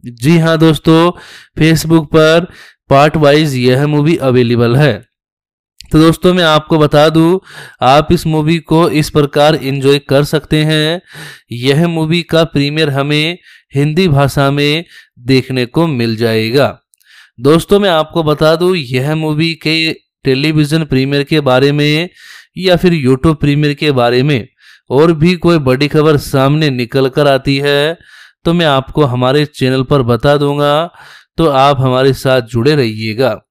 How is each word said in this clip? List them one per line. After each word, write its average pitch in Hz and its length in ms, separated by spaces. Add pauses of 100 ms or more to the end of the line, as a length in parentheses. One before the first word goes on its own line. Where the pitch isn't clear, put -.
जी 123 340
हाँ 165 220
दोस्तों, 160 520 (480)
Facebook 160 480
पर 160 400 (420)
पार्ट 147 280
वाइज 147 400
यह 127 300
मूवी 147 300
अवेलेबल 120 580
है। 139 180 (960)
तो 156 80
दोस्तों, 165 340
मैं 180 100
आपको 156 340
बता 151 320
दूं, 165 280 (460)
आप 147 280
इस 175 160
मूवी 156 320
को 160 320
इस 151 180
प्रकार 151 460
एंजॉय 139 460
कर 139 240
सकते 156 380
हैं। 156 380 (520)
यह 139 340
मूवी 165 360
का 160 220
प्रीमियर 147 440
हमें 147 480 (380)
हिंदी 151 320
भाषा 139 440
में 147 340 (360)
देखने 127 460
को 160 200
मिल 117 280
जाएगा। 113 520 (720)
दोस्तों, 165 400
मैं 202 100
आपको 160 340
बता 156 320
दूं, 180 200
यह 135 400
मूवी 156 420
के 160 360 (320)
टेलीविजन 151 600
प्रीमियर 139 380
के 156 180
बारे 135 300
में 151 380 (480)
या 180 180
फिर 175 200
YouTube 135 400
प्रीमियर 147 400
के 151 180
बारे 123 300
में 135 240 (420)
और 156 240
भी 170 240
कोई 170 220
बड़ी 135 280
खबर 151 320
सामने 143 520
निकल 127 380
कर 147 200
आती 139 300
है 143 380 (480)
तो 170 80
मैं 170 140
आपको 139 380
हमारे 127 420
चैनल 131 360
पर 139 200
बता 120 340
दूंगा, 147 540 (460)
तो 165 100
आप 135 340
हमारे 131 340
साथ 131 280
जुड़े 120 320
रहिएगा। 110 760